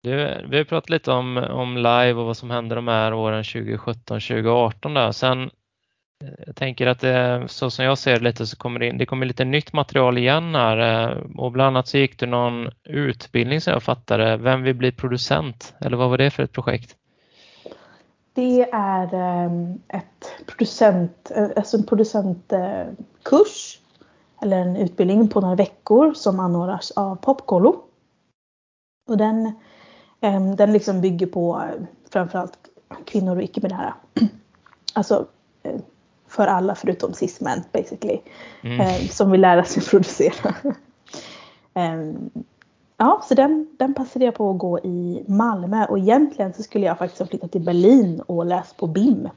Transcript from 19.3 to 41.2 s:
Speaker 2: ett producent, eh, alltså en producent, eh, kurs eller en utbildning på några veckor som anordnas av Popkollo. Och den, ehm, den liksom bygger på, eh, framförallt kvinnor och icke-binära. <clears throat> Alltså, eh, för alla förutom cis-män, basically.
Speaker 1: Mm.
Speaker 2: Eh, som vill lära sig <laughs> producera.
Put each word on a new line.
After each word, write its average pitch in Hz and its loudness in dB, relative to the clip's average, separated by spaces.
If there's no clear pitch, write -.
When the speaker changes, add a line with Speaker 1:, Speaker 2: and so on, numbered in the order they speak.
Speaker 2:
ett - -12
producent, 185 0
eh, 208 0
alltså 214 -2
en 208 0
producent, 202 0
eh, 185 -4
kurs - 2
eller 190 2
en 180 0
utbildning 202 2
på 208 2
några 185 0
veckor 247 4
som 190 0
anordnas 180 -2
av 196 -4
Popkollo. 262 2
Och 220 0
den, 220 0
ehm, 196 0
den 208 4
liksom 202 2
bygger 180 0
på, 170 -2
eh, - -8
framförallt 180 -4
kvinnor 185 -2
och 180 -2
icke-binära. - -6
<clears throat> 214 2
Alltså, - 0
eh, - -10
för 202 0
alla 190 0
förutom 185 -4
cis-män, - -6
basically. - -6
Speaker 1:
Mm. 120 -6
Speaker 2:
Eh, 185 0
som 196 2
vill 190 8
lära 175 8
sig - -2
<laughs> - -6
producera. - 2